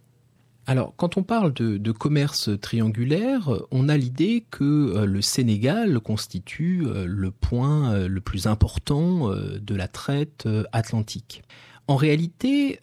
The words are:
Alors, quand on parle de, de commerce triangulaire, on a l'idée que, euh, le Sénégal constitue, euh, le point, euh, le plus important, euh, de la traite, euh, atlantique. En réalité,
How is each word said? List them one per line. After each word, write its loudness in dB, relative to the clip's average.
Alors, 0
quand -2
on 2
parle 2
de, 0
de 0
commerce 0
triangulaire, 0
on 2
a 4
l'idée 0
que, -4
euh, 2
le 2
Sénégal 2
constitue, -4
euh, -4
le -2
point, 0
euh, 0
le -2
plus -4
important, 0
euh, -4
de -6
la -4
traite, -4
euh, 0
atlantique. -4
En 4
réalité, 0